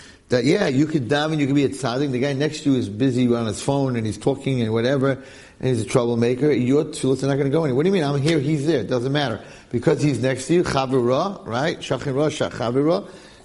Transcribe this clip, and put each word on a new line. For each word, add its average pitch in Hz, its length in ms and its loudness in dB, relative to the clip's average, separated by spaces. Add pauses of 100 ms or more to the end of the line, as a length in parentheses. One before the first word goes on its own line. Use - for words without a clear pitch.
(300)
that, 120 160 2
yeah, 185 220 2
you 139 180 2
could 151 220 -2
daven, 151 320 0
you 143 80 2
could 139 80 0
be 143 80 4
a 127 60 2
tzaddik. 135 420 -4
The 123 80 -2
guy 143 140 0
next 151 280 -2
to 143 100 2
you 131 60 4
is 104 120 -2
busy 123 440 2
on 117 140 0
his 104 120 -4
phone 139 360 0
and 113 100 -2
he's 104 140 -4
talking 135 420 -2
and 110 100 0
whatever, 127 400 2
and - 120 -4 (360)
he's 123 220 0
a 101 40 -4
troublemaker. 120 680 2
Your 127 340 2
tefillos 131 380 -2
are 135 40 0
not 139 100 0
gonna 139 120 0
go 160 140 2
anywhere. 127 140 0
What 147 60 2
do 185 60 2
you 202 40 2
mean? 180 100 0
I'm 143 180 -2
here, 160 180 2
he's 143 280 0
there. 151 140 2
It 90 60 -6
doesn't 127 240 -2
matter. 135 300 -2 (300)
Because 123 320 2
he's 139 160 2
next 131 280 -2
to 160 60 2
you, 175 100 4
chavira, 135 800 0
right? 135 360 -2
Shachin 131 360 -4
ra, 151 120 2
shach 135 240 -2
chavira. 143 520 0 (420)